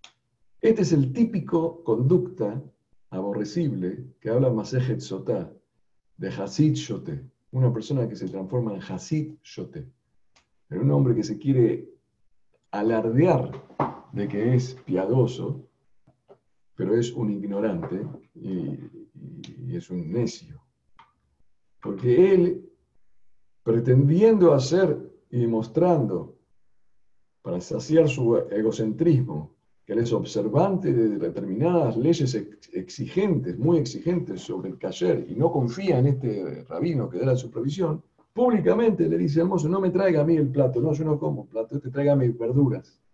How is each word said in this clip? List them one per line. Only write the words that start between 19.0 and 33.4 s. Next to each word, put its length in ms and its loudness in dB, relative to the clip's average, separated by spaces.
y 80 -6
es 140 -12
un 220 -6
necio. 480 -6
Porque 520 4
él, 360 2
pretendiendo 920 6
hacer 580 2
y 80 -4
demostrando, 960 0
para 180 -4
saciar 480 4
su 280 2
egocentrismo, 1200 0
que 100 -6
él 60 2
es 120 0
observante 800 0
de 260 2
determinadas 800 0
leyes 380 2
ex-, 400 -10
exigentes, 840 -2